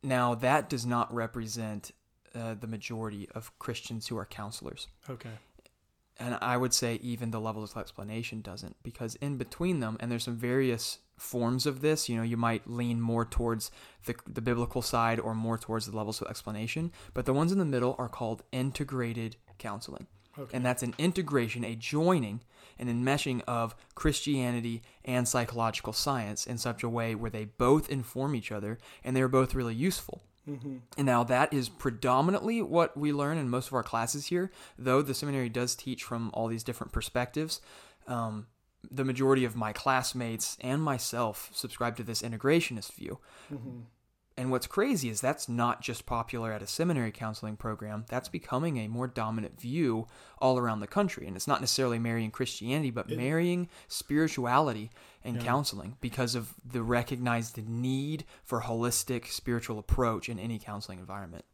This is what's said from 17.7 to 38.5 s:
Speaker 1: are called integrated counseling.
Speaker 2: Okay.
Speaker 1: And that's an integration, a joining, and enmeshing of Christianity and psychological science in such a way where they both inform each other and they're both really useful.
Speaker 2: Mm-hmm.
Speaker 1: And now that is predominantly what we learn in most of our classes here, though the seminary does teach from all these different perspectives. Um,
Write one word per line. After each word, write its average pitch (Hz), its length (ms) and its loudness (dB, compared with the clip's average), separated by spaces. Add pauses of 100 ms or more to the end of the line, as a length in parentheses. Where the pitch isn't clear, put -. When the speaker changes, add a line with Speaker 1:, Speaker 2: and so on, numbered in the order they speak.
Speaker 1:
are 120 100 -2
called 113 340 -4 (100)
integrated 127 840 -2 (220)
counseling. 104 480 -8 (320)
Speaker 2:
Okay. 135 180 -8
Speaker 1:
And 123 80 0
that's 127 180 2
an 120 160 0
integration, 143 680 2
a 113 120 -4
joining, 139 640 2 (380)
and 123 100 -4
enmeshing 127 580 2
of 117 280 -2 (200)
Christianity 120 880 0 (220)
and 123 240 2
psychological 113 640 0
science 110 540 -2
in 123 120 -4
such 117 240 -2
a 120 60 0
way 117 260 0
where 110 160 -4
they 107 140 -4
both 127 460 6
inform 139 440 -2
each 113 160 -4
other 107 280 -6 (260)
and 127 100 -2
they're 131 140 6
both 131 260 6
really 120 200 0
useful. - 480 0 (260)
Speaker 2:
Mm-hmm. 135 300 -8 (180)
Speaker 1:
And 139 100 4
now 123 180 6
that 127 280 4
is 131 160 2
predominantly 143 960 2
what 165 340 4
we 147 160 0
learn 143 260 0
in 139 120 0
most 127 180 0
of 135 60 -8
our 123 100 4
classes 117 420 -2
here, 175 240 0 (260)
though 131 260 4
the 139 120 0
seminary 135 360 -2
does 123 260 0
teach - 260 -8
from 117 320 -4
all 113 140 0
these 113 160 -4
different - 280 -6
perspectives. 123 680 -2 (480)
Um, 113 380 -4 (440)